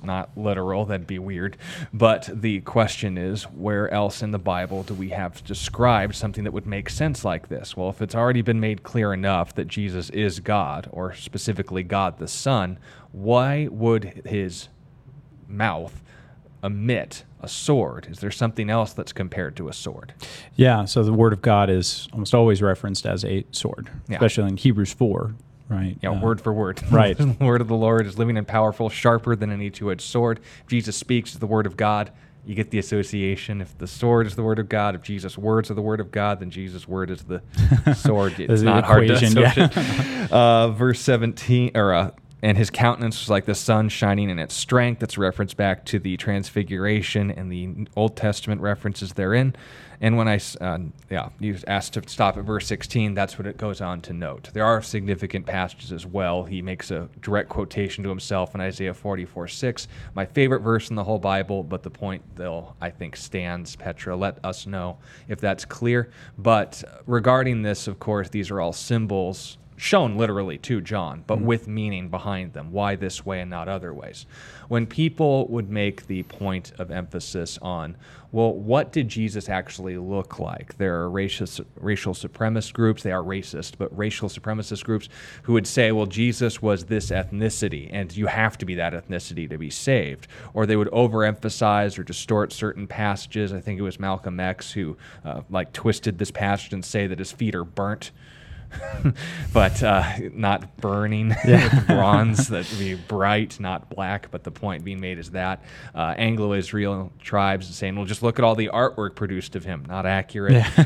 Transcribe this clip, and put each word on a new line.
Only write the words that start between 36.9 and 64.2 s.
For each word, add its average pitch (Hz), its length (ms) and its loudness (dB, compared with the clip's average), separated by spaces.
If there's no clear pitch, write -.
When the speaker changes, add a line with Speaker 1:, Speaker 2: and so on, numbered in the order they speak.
Speaker 1:
is 90 140 -8
the 87 180 -6
Speaker 2:
<laughs> 131 280 6
Speaker 1:
sword. 98 420 4
It's 90 100 -6
Speaker 2:
There's 110 140 6
an 110 40 6
Speaker 1:
not 104 180 6
hard 110 240 10
to 120 60 8
Speaker 2:
equation, 117 240 6
yeah. 117 140 8
Speaker 1:
associate. - 400 2
<laughs> - 0 -
Uh, 117 380 8
verse 120 300 2
seventeen, 123 760 2
or, 101 200 4
uh, 90 180 4
"And 107 120 6
his 104 140 4
countenance 117 500 2
was - 120 -4
like 98 140 4
the 104 100 0
sun 110 340 4
shining 101 400 2
in 90 80 -4
its 78 180 -6
strength." 120 440 2
That's - 180 -6
a - 20 0
reference 95 360 0
back 95 300 0
to - 120 0
the 92 200 -4
transfiguration 101 1160 -2
and 92 200 -8
the 90 440 -6
Old 107 200 2
Testament 104 460 -2
references 98 520 -4
therein. 117 420 2
And 113 160 4
when 113 100 4
I, 107 80 4
s-, - 260 -4
uh, 87 160 -2
yeah, 87 200 -4
you 104 180 -4
asked 98 280 -2
to 107 120 -4
stop 101 300 2
at 101 60 -8
verse 104 240 -4
sixteen, 107 480 -2
that's 98 240 -2
what 101 80 -8
it 101 100 -10
goes 101 240 -6
on 90 200 -6
to 87 120 -12
note. 85 400 -8
There 107 100 0
are 110 200 6
significant 98 640 -4
passages - 440 -6
as 85 140 -10
well. 90 380 -2
He 90 180 -8
makes 92 300 -8
a 82 180 -6
direct 104 280 -2
quotation 101 540 -4
to 98 80 -4
himself 92 420 -4
in 95 80 -6
Isaiah 92 320 -6
forty-four 90 540 -8
six. - 400 -6
My 95 140 -4
favorite 131 320 2
verse 110 320 0
in 113 40 -4
the 101 100 -4
whole 107 140 0
Bible, 95 440 0
but 87 180 -8
the 92 80 -10
point, 95 320 -8
though, 85 440 -10
I 87 120 -8
think 85 240 -12
stands, 87 600 -8
Petra. 90 400 -8
Let 95 280 -4